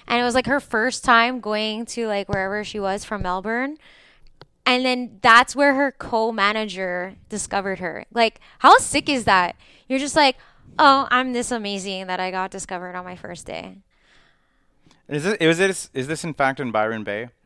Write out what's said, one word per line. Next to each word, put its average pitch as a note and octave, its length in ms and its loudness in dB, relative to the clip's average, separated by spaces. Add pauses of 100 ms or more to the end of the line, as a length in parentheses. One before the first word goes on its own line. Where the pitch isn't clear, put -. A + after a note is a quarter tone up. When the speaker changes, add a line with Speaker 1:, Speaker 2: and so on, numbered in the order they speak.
Speaker 1:
And A#3+ 140 0
it B3 40 0
was, A#3+ 100 0
like, B3 120 2
her C4+ 140 0
first A#3 440 -2
time A#3+ 360 2
going G#3+ 460 -4
to, A#3 200 -6
like, G3+ 220 -4
wherever G3+ 360 -4
she G#3+ 160 -10
was G3 240 -4
from G3+ 180 -8
Melbourne. A3 540 -4 (920)
And B3 180 2
then B3 380 -2
that's A#3+ 340 6
where C#4+ 180 4
her C4+ 180 0
co-manager G3+ 1200 -2 (140)
discovered G3 480 -4
her. E3+ 340 -8
Like, A3+ 280 0 (180)
how F4 200 10
sick D4 300 -2
is C4 160 0
that? F#3 320 4 (320)
You're C4 100 0
just C#4 180 -4
like, C#4 200 4 (420)
"Oh, C#4 320 6
I'm B3+ 220 0
this A#3+ 180 -4
amazing G3 580 -6
that F#3 120 -4
I F#3 100 -4
got F#3 200 -6
discovered F3+ 440 -10
on F3+ 100 -10
my F3+ 120 -14
first F3 300 -14
day." F#3+ 320 -12 (1300)
Speaker 2:
Is D3 160 -6
this, G3+ 160 0
is E3 180 4
this, F#3+ 360 -2
is C3 120 -4
this D3+ 160 -8
in D#3+ 120 -6
fact C3+ 260 -2
in B2+ 100 -6
Byron A2 320 0
Bay? G#2 280 -8 (160)